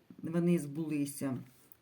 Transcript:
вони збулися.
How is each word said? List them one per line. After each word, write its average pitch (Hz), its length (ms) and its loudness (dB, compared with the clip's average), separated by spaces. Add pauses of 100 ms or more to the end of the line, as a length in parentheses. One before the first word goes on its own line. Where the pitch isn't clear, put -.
(220)
вони 170 360 4
збулися. 143 800 -2 (440)